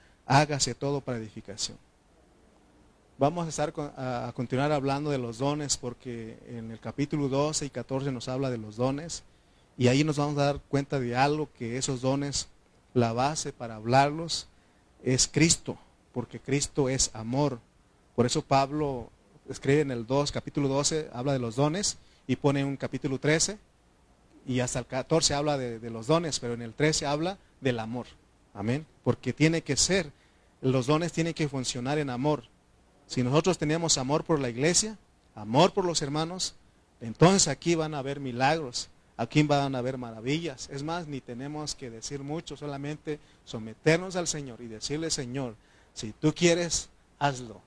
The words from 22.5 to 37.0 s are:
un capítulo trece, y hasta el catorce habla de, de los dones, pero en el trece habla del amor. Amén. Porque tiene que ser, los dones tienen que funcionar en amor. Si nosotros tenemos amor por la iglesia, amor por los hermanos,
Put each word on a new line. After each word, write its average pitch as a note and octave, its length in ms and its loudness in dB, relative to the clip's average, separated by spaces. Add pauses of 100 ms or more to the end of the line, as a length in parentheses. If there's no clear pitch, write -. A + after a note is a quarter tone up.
un C#3 120 -4
capítulo C3+ 420 -4
trece, E3 400 2 (880)
y B2 140 0
hasta B2 180 -2
el A#2+ 80 -6
catorce D3 480 2
habla D3 220 0
de, A#2+ 220 -4
de A#2 120 -10
los A2+ 160 -8
dones, D#3+ 340 2
pero A#2+ 140 -4
en A#2 80 -6
el A2+ 120 -10
trece D3+ 320 2
habla D#3+ 320 -2 (220)
del B2+ 180 2
amor. A2+ 280 -6 (480)
Amén. A#2 320 -2 (160)
Porque B2 300 0
tiene D#3+ 300 4
que C3+ 140 -2
ser, E3+ 360 2 (480)
los C3 260 2
dones D#3 260 2
tienen E3 220 -2
que D3+ 140 0
funcionar C3+ 500 -4
en C#3+ 120 -2
amor. C3 340 0 (600)
Si - 160 -2
nosotros D3+ 360 4
tenemos D#3+ 400 2
amor C#3+ 260 0
por D#3+ 140 2
la C3 100 -2
iglesia, F3 480 0 (380)
amor B2 400 4
por F#3+ 100 0
los F3 160 -2
hermanos, D#3+ 540 -4 (460)